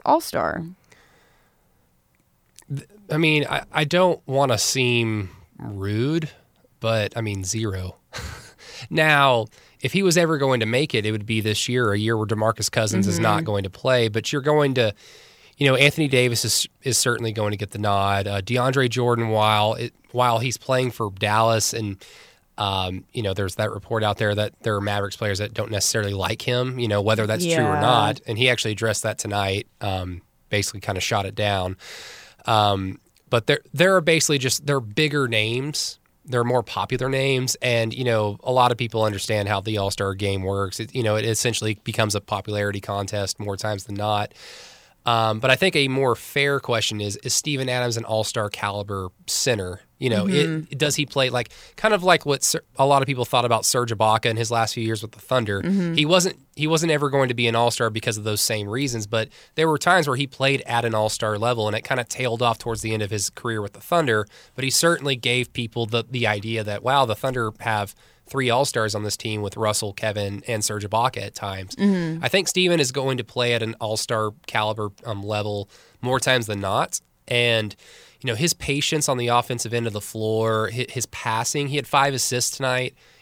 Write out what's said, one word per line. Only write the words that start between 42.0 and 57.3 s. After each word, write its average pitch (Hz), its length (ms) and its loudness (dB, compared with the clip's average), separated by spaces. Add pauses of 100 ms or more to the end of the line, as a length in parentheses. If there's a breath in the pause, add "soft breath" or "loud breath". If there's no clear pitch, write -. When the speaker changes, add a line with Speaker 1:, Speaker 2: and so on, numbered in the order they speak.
Speaker 2:
a 101 60 0
popularity 101 600 -4
contest 101 600 -4
more 101 160 -6
times 104 280 -6
than 101 120 -10
not. 104 360 -2 (720 loud breath)
Um, 113 340 2
but 131 100 4
I 127 60 6
think 190 200 2
a 139 120 2
more 131 260 2
fair 143 460 -2
question 110 400 -2
is, 104 240 -4
is 127 80 -4
Steven 131 380 -2
Adams 123 260 -2
an 113 80 -6
All-Star 110 460 -2
caliber 101 580 -6 (180)
center? 95 540 -2 (180)
You 127 120 0
know, 98 140 2
Speaker 1:
Mm-hmm. 160 460 0
Speaker 2:
it, 135 80 -10
does 147 180 0
he 151 100 -2
play, 131 240 0
like, 120 200 -4 (260 soft breath)
kind 214 180 2
of 180 80 0
like 180 240 4
what 139 180 0
Ser-, - 200 0 (120)
a 135 100 4
lot 139 160 6
of 123 40 -2
people 123 180 -2
thought 120 220 2
about 113 180 2
Serge 120 280 0
Ibaka 110 340 2
in 113 100 0
his 113 140 -2
last 113 240 0
few 117 100 -6
years 110 180 -2
with 107 100 -12
the - 80 -20
Thunder? 104 420 0
Speaker 1:
Mm-hmm. 175 320 0
Speaker 2:
He 151 100 2
wasn't, 175 320 2 (180)
he 151 120 -2
wasn't 160 260 2
ever 147 160 2
going 135 200 2
to 120 60 0